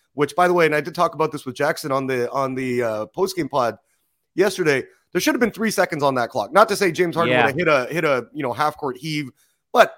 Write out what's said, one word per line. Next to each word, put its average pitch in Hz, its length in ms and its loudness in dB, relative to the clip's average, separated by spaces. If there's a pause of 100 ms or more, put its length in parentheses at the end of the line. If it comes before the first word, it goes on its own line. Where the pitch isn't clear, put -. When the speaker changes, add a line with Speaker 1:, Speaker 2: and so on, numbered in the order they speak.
(140)
Speaker 1:
which, 143 200 -2
by 180 140 4
the 180 60 2
way, 170 120 4
and 151 80 0
I 151 60 0
did 156 140 -8
talk 165 200 0
about 156 160 -2
this 147 160 -12
with 123 80 -8
Jackson 147 380 -2
on 135 160 -2
the, 123 240 -2
on 131 240 -2
the, 123 260 -2
uh, 107 240 -4
post-game 165 420 -4
pod 120 280 0 (580)
yesterday, 165 480 2 (300)
there - 80 -2
should 294 140 2
have 254 60 -4
been 220 100 2
three 214 220 -4
seconds 175 300 -2
on 139 120 2
that 120 160 -2
clock. 110 220 -4
Not 202 160 6
to 202 80 -2
say 180 160 0
James 160 240 -2
Harden 127 160 2
Speaker 2:
Yeah. 123 140 4
Speaker 1:
would 139 120 -2
have - 0 -
hit 175 100 0
a, 131 240 2
hit 160 120 -2
a, 123 280 0
you 147 100 -8
know, 123 100 -4
half-court 139 440 -4
heave, 151 320 -6 (440)
but 226 260 4